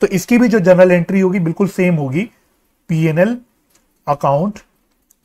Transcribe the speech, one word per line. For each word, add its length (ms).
तो 60
इसकी 320
भी 100
जो 120
जनरल 320
एंट्री 280
होगी 180
बिल्कुल 300
सेम 260
होगी, 360
पीएनएल 520
account 500